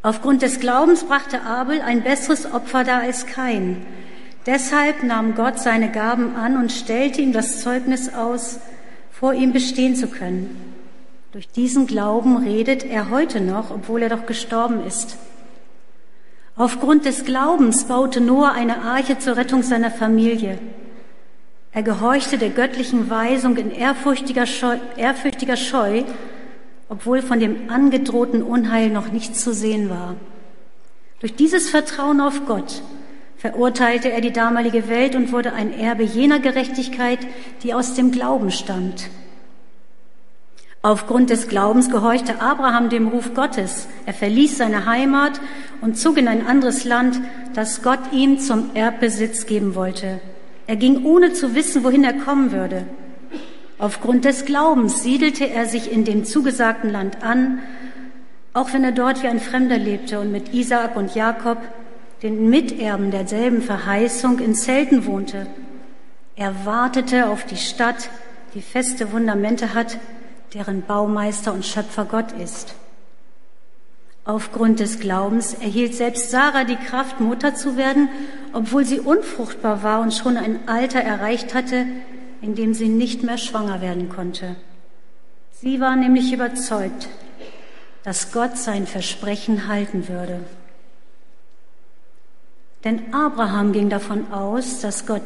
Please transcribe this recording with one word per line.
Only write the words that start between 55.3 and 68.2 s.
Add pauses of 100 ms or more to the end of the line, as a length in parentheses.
er
sich
in
dem
zugesagten
Land
an, (960)
auch
wenn
er
dort
wie
ein
Fremder
lebte
und
mit
Isaak
und
Jakob, (640)
den
Miterben
derselben
Verheißung,
in
Zelten
wohnte. (880)
Er (140)
wartete
auf
die
Stadt, (420)